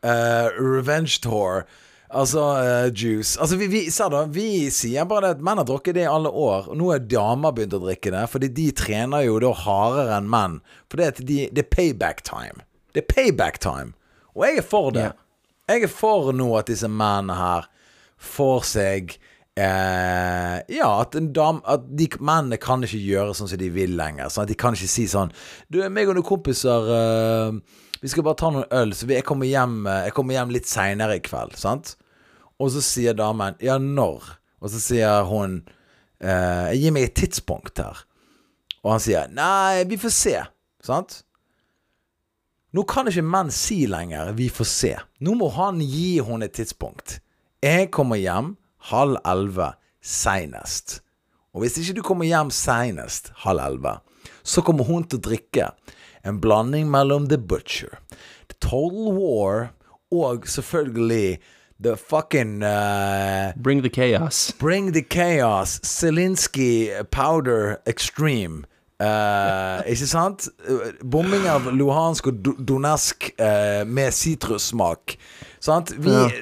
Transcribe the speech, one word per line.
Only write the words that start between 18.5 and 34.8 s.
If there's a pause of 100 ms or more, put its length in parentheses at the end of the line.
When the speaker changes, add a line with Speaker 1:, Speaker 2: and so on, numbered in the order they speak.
Speaker 1:
seg, (400)
eh, (100)
ja, (120)
at
en
dam-,
at
de
k-,
mennene
kan
ikke
gjøre
sånn
som
de
vil
lenger,
sant?
De
kan
ikke
si
sånn, (360)
"Du, (120)
meg
og
noen
kompiser,
eh, (400)
vi
skal
bare
ta
noen
øl,
så
vi,
jeg
kommer
hjem,
eh,
jeg
kommer
hjem
litt
senere
i
kveld",
sant? (680)
Og
så
sier
damen,
"Ja,
når?" (200)
Og
så